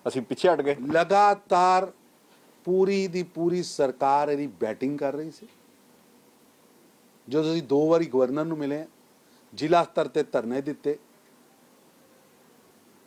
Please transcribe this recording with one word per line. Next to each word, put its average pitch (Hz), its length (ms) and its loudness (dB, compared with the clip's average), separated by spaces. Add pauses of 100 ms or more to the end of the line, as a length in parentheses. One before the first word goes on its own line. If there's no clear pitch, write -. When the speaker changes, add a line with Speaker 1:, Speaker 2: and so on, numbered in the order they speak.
Speaker 1:
ਅਸੀਂ 127 140 -2
ਪਿੱਛੇ - 280 0
ਹਟ 151 120 2
ਗਏ। 139 140 -2 (160)
Speaker 2:
ਲਗਾਤਾਰ 185 1000 2 (760)
ਪੂਰੀ 190 420 2
ਦੀ 180 160 -6
ਪੂਰੀ 170 400 -2
ਸਰਕਾਰ 143 680 0
ਇਹਦੀ 143 180 -2 (120)
ਬੈਟਿੰਗ 135 380 -4
ਕਰ 139 160 -4
ਰਹੀ 151 180 -10
ਸੀ। 220 160 -20 (1800)
ਜਦੋਂ 156 240 0
ਅਸੀਂ 165 120 -2
ਦੋ 143 240 2
ਵਾਰੀ 165 180 4
ਗਵਰਨਰ 131 400 0
ਨੂੰ 160 120 -6
ਮਿਲੇ, 147 280 -6 (680)
ਜ਼ਿਲ੍ਹਾ 170 300 2
ਸਤਰ 151 240 -2
ਤੇ 147 160 -2
ਧਰਨੇ 123 380 -4
ਦਿੱਤੇ। 143 360 -6 (2000)